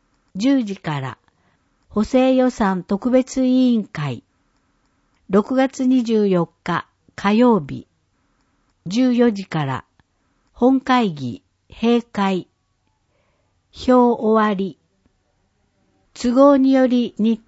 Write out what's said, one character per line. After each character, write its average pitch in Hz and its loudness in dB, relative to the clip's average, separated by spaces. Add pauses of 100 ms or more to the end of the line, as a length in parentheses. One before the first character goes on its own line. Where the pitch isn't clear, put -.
(360)
十 262 0
時 196 -10
か 147 -8
ら、 131 -12 (720)
補 214 -4
正 262 2
予 254 0
算 190 -2
特 202 -4
別 254 0
委 254 2
員 220 -2
会。 143 -8 (1080)
六 208 0
月 262 -2
二 254 2
十 214 0
四 175 0 (120)
日 170 -6 (280)
火 202 -2
曜 226 4
日、 131 -12 (1000)
十 247 0
四 240 2
時 196 -10
か 151 -4
ら、 131 -8 (720)
本 262 2
会 247 0
議 127 -10 (260)
閉 233 -2
会。 190 -6 (1200)
表 - -2
終 220 2
わ 208 -4
り。 190 -6 (1400)
都 240 -4
合 277 6
に 269 2
よ 262 4
り 240 -2
日 220 0